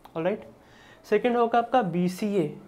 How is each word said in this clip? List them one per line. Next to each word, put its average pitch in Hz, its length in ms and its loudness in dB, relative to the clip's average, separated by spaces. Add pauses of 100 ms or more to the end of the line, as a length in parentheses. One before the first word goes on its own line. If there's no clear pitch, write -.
(180)
ऑलराइट। 165 280 -4 (640)
Second 233 300 2
होगा 240 220 2
आपका 240 220 2
बीसीए, 180 680 -2 (200)